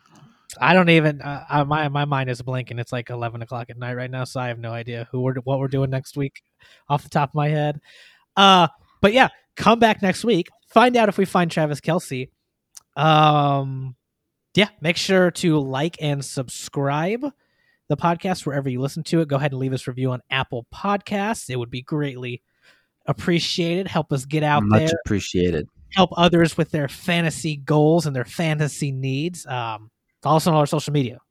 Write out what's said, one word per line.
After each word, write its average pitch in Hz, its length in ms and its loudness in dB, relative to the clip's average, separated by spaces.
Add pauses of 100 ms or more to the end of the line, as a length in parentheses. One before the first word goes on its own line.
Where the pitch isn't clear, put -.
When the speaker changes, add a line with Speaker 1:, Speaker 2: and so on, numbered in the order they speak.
(580)
Speaker 1:
I 147 140 4
don't 180 160 6
even, 151 320 4
uh, 143 300 -12
uh, 147 140 2
my, 151 240 0
my 147 180 -2
mind 135 240 -2
is 120 100 -6
blanking. 123 400 -6
It's, - 120 -10
like, 123 180 -6
eleven 117 320 -6
o'clock 117 260 -10
at 117 80 -18
night 123 180 -8
right 127 160 -8
now, 127 140 -6
so 127 160 -6
I 123 80 -4
have 120 100 -8
no 117 140 -10
idea 117 380 -8
who 127 100 -4
we're, 127 140 0 (100)
what 135 140 -2
we're 135 100 -4
doing 135 220 -2
next 131 260 -8
week 139 260 -8 (460)
off 143 140 0
the - 80 -20
top 147 200 -2
of - 40 -14
my 147 140 0
head. 147 320 -2 (580)
Uh, 190 300 6 (340)
but, 202 100 4
yeah, 254 160 6 (280)
come 233 220 4
back 220 220 2
next 190 240 -2
week. 196 240 0 (200)
Find 247 280 6
out 220 140 4
if - 80 -2
we 190 80 2
find 175 240 0
Travis 151 320 -2
Kelce. 143 480 -4 (680)
Um, 143 1000 2 (580)
yeah, 208 140 4 (120)
make 165 160 0
sure 185 360 4
to 156 260 0
like 135 420 -2
and 143 240 -2
subscribe 147 1000 -4 (640)
the 147 80 0
podcast 170 500 -2
wherever 139 220 -4
you 123 120 -4
listen 139 240 -4
to 170 160 2
it. 156 80 0
Go 143 80 0
ahead 135 160 -2
and 131 80 -6
leave 131 140 -2
us - 120 -8
a 139 40 -6
review 127 220 -2
on 123 80 -6 (100)
Apple 131 440 -4
Podcasts. 202 760 -6
It 127 60 -6
would 120 140 -6
be 127 120 -10
greatly 127 600 -6 (640)
appreciated. 170 840 0
Help 160 240 -2
us 135 120 -2
get 147 180 -2
out 147 220 2
Speaker 2:
Much 107 220 4
Speaker 1:
there. 165 180 0
Speaker 2:
appreciated. 90 640 0 (240)
Speaker 1:
Help 190 240 4
others 170 400 4
with 156 140 -2
their 143 180 -2
fantasy 165 680 -4
goals 151 500 4
and 139 100 -4
their 123 80 -2
fantasy 151 680 -2
needs. 135 540 -4
Um, 113 440 -8 (320)
follow 147 160 4
us - 80 0
on 165 80 4
all 151 60 4
our 143 60 2
social 151 260 -4
media 139 260 -2 (120)